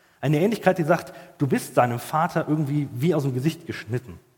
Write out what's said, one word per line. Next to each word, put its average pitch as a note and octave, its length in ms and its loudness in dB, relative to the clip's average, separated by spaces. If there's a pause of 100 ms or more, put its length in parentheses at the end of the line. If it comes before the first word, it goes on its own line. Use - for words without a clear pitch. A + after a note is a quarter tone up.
(220)
Eine D3 180 4
Ähnlichkeit, F#3 380 2
die F3 60 0
sagt, D#3 300 0 (240)
du C#3+ 100 0
bist - 300 0
deinem A#2+ 220 4
Vater D#3+ 480 -2
irgendwie D3 460 0
wie D3 200 0
aus D3 100 0
dem C3+ 100 -2
Gesicht C#3 340 -2
geschnitten. G#2+ 520 -8 (180)